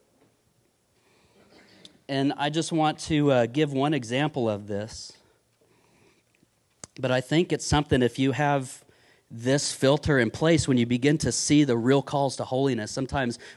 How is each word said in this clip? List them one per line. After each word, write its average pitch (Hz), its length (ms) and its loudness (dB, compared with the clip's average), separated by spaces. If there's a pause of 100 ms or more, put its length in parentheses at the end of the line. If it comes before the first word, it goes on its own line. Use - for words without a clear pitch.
(2000)
And 139 240 0
I 147 160 -2
just 156 240 -4
want 156 260 0
to, 147 320 2
uh, 123 140 4
give 143 260 -2
one 139 220 0
example 127 560 -2
of 104 180 -6
this. 104 460 -10 (1900)
But 127 120 -2
I 127 100 2
think 165 320 0
it's - 120 -6
something, 147 360 2
if 123 180 0
you 135 140 0
have 143 500 -2 (480)
this 117 420 -2
filter 139 460 2
in 113 100 2
place, 156 380 2
when 131 100 2
you 117 80 2
begin 123 320 2
to 135 140 -2
see 147 320 4
the 127 120 2
real 131 260 2
calls 139 360 -2
to 113 80 -6
holiness, 127 460 -2
sometimes 131 480 -4 (180)